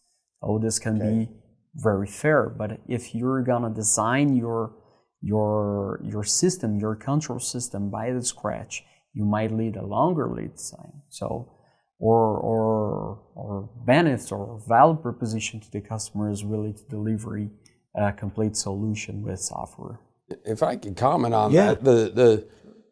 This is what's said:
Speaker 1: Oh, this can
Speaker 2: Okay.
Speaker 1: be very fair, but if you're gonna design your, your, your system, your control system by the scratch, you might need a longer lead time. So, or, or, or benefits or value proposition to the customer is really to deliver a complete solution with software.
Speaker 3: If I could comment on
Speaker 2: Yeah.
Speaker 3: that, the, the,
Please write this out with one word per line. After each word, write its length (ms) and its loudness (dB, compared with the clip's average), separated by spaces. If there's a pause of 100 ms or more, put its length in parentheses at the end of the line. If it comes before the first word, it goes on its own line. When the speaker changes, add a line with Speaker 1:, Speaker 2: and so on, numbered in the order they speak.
(420)
Speaker 1:
Oh, 160 0
this 200 -2
can 220 -2
Speaker 2:
Okay. 240 0
Speaker 1:
be 40 -6 (460)
very 320 0
fair, 420 2
but 400 -8
if 260 -6
you're 280 0
gonna 280 0
design 640 2
your, 400 0 (460)
your, 800 0
your 220 -6
system, 560 0
your 160 -2
control 420 -2
system 520 -6
by 200 -4
the 120 -2
scratch, 600 -6 (300)
you 120 -2
might 280 0
need 240 -2
a 80 -8
longer 440 0
lead 280 -8
time. 520 -16
So, 440 -8 (460)
or, 400 4
or, 840 -2 (120)
or 360 -8 (140)
benefits 480 2
or 340 -8
value 300 6
proposition 640 -6
to 100 -20
the 100 -8
customer 500 -4
is 140 -4
really 280 -4
to 160 -20
deliver 500 -4 (580)
a 160 2
complete 440 -4
solution 640 -4
with 180 -8
software. 600 -10 (440)
Speaker 3:
If 180 -4
I 140 2
could 200 -10
comment 380 4
on 180 4
Speaker 2:
Yeah. 220 6
Speaker 3:
that, 100 -4
the, 300 6
the, 340 6 (440)